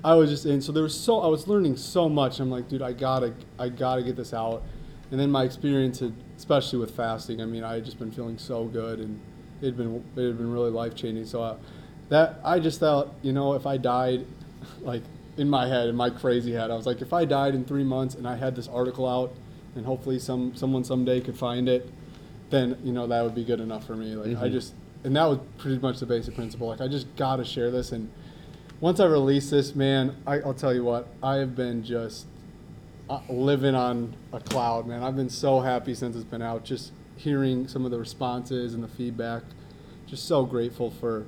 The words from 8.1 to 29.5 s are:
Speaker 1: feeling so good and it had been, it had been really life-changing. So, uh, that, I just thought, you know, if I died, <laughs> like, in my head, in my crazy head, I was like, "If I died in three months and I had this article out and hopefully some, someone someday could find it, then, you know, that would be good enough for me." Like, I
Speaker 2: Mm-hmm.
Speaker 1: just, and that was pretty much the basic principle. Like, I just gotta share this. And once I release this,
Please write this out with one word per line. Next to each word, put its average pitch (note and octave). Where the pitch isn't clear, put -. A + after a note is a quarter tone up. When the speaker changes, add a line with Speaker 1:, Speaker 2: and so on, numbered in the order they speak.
Speaker 1:
feeling A2+
so A#2
good A2+
and G#2+
it C#3
had A#2+
been, A#2
it B2+
had A#2+
been A#2
really A#2+
life-changing. A2+
So, A#2
uh, A2+
that, D#3+
I F3
just D#3+
thought, D3
you C3+
know, C#3
if C#3
I C#3
died, B2+
<laughs> -
like, A#2+
in C#3+
my C3
head, B2
in A#2
my B2
crazy B2
head, A2+
I A#2
was A2+
like, B2
"If C3
I E3+
died C#3
in B2+
three C#3
months C3
and B2
I B2
had C3
this A#2+
article B2+
out B2+
and A#2
hopefully B2+
some, B2
someone C3
someday B2+
could -
find B2
it, B2+
then, B2+
you C3
know, B2
that A#2
would A2+
be A#2
good A2+
enough A2
for A2+
me." A2
Like, A2
I A#2+
Speaker 2:
Mm-hmm. B2+
Speaker 1:
just, B2
and C3
that D#3+
was C#3+
pretty C3+
much B2+
the C3
basic A#2
principle. A#2
Like, A2+
I C3
just C#3
gotta C3
share A#2+
this. B2
And A2
once E3+
I G3
release C#3
this, C#3+